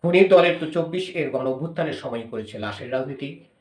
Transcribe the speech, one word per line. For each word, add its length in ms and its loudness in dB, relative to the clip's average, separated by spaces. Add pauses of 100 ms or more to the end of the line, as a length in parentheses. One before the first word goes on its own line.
খুনি 220 6
দলের 360 8
তো 100 -4
চব্বিশ 400 -4
এর 200 -4
গণ 160 -2
অভ্যুত্থানের 460 -4
সময় 380 -8
করেছে 280 -10
লাশের 340 -8
রাজনীতি 520 -6 (160)